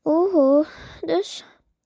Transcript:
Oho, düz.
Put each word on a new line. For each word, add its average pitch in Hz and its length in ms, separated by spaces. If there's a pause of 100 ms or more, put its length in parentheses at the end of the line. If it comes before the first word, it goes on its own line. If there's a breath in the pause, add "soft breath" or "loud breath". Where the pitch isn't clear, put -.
Oho, 311 600 (420 loud breath)
düz. - 360 (420 soft breath)